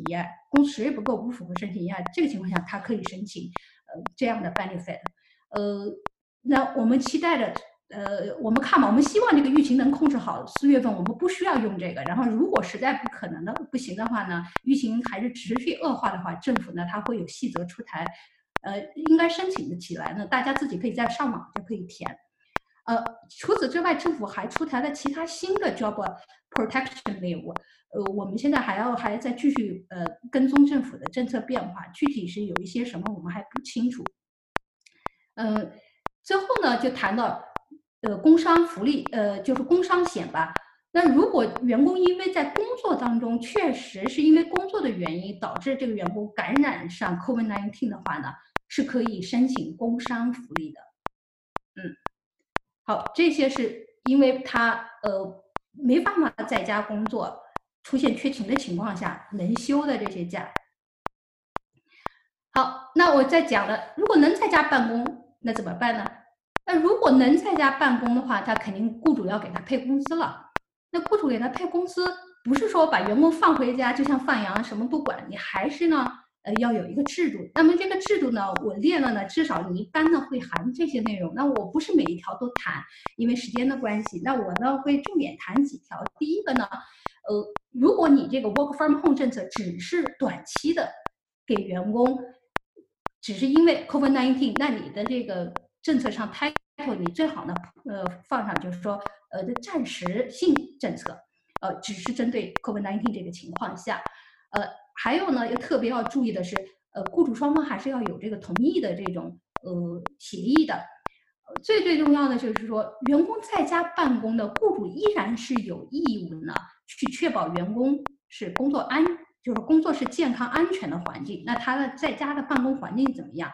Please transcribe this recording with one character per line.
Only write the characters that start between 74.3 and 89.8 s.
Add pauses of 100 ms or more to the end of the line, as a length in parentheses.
羊，
什
么
不
管，
你
还
是
呢， (340)
呃，
要
有
一
个
制
度。 (140)
那
么
这
个
制
度
呢， (220)
我
列
了
呢，
至
少
你
一
般
呢
会
含
这
些
内
容。
那
我
不
是
每
一
条
都
谈， (360)
因
为
时
间
的
关
系，
那
我
呢
会
重
点
谈
几
条。 (160)
第
一
个
呢， (640)
呃， (260)
如
果
你
这
个
work
from
home
政
策
只
是 (160)